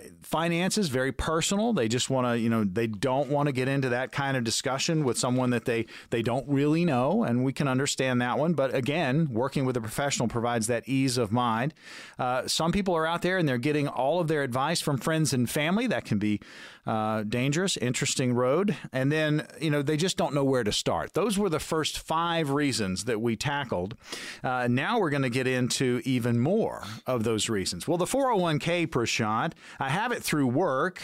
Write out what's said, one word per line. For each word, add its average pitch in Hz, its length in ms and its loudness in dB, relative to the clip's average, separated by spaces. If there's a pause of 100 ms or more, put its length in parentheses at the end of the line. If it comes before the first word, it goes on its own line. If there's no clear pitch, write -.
(220)
finances, 170 640 0
very 131 240 0
personal. 202 640 0
They 127 120 2
just 117 220 0
wanna, 123 280 2
you 117 120 2
know, 113 160 2
they 101 220 0
don't 127 420 0
wanna 147 240 2
get 127 160 0
into 139 220 0
that 123 200 -2
kind 139 240 -2
of 127 80 0
discussion 135 640 0
with 120 140 2
someone 127 320 2
that 117 160 0
they, 117 180 0 (240)
they 117 140 0
don't 120 260 -2
really 147 380 2
know, 151 380 2
and 120 200 2
we 135 80 0
can 147 160 -2
understand 131 540 2
that 120 160 0
one. 160 160 2
But 135 200 0
again, 143 560 2
working 131 360 0
with 123 100 2
a 120 60 -2
professional 131 460 -2
provides 117 400 0
that 117 200 -2
ease 131 300 2
of 113 120 0
mind. 120 440 2 (440)
Uh, 127 300 0
some 165 240 0
people 185 240 2
are 160 100 2
out 165 140 0
there 180 160 0
and 175 100 2
they're 127 120 2
getting 143 280 0
all 143 320 0
of 170 100 0
their 151 140 2
advice 135 380 0
from 147 160 0
friends 160 380 0
and 123 160 2
family. 180 380 0
That 123 180 -2
can 107 120 0
be, 104 220 0 (460)
uh, 110 380 -2
dangerous, 139 520 -2
interesting 127 560 -2
road. 139 440 2 (160)
And 131 200 0
then, 156 340 0 (140)
you 156 100 0
know, 147 120 2
they 151 140 0
just 165 200 0
don't 151 180 -2
know 143 100 2
where 131 200 2
to 101 80 0
start. 87 420 -2
Those 196 240 2
were 208 100 2
the 156 120 0
first - 380 -2
five 165 520 0
reasons 110 540 0
that 110 160 -2
we 117 160 0
tackled. 120 600 -4 (460)
Uh, 127 260 0
now 156 300 2
we're 175 120 2
gonna 135 200 0
get 123 160 0
into 123 580 2
even 120 360 2
more 156 440 0 (220)
of 127 160 0
those 110 260 0
reasons. 95 380 -2
Well, 170 120 0
the 175 80 0
four 269 240 0
oh 233 60 2
one 170 220 2
K, 170 280 0
Prashant, 120 680 0 (260)
I 135 120 -2
have 208 200 -2
it 185 140 -6
through 143 240 2
work, 139 560 0